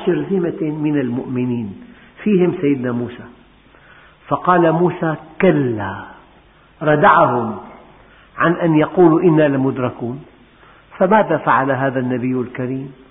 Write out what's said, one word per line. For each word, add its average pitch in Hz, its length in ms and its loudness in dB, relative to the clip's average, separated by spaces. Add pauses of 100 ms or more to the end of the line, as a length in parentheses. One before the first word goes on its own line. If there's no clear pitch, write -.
شرذمة 165 560 -2
من 151 380 -2
المؤمنين 123 720 -4 (500)
فيهم 180 380 4
سيدنا 131 300 0
موسى، 120 320 -6 (1040)
فقال 170 440 2
موسى: 165 440 -2 (260)
"كلا"، 113 640 0 (800)
ردعهم 147 720 2 (840)
عن 165 160 2
أن 165 220 0
يقولوا: 160 460 4
"إنا 156 260 4
لمدركون". 131 760 -4 (720)
فماذا 185 400 2
فعل 135 340 0
هذا 131 280 -2
النبي 127 340 -2
الكريم؟ 127 580 -6 (200)